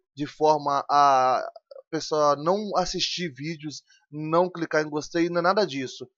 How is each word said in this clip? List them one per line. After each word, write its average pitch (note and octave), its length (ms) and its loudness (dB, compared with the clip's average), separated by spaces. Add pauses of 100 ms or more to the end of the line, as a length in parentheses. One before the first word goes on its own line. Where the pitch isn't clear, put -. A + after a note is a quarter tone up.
(160)
de C#3+ 100 -6
forma D3 640 2
a C3+ 540 6 (460)
pessoa D3+ 460 2
não F#3 400 -2
assistir F3 580 -4
vídeos, D3 480 -12 (280)
não D#3 380 0
clicar E3 340 -2
em D#3 60 -6
gostei, D3+ 400 -2
não F3 120 -2
é - 20 -4
nada F#3 240 2
disso. C3+ 520 -10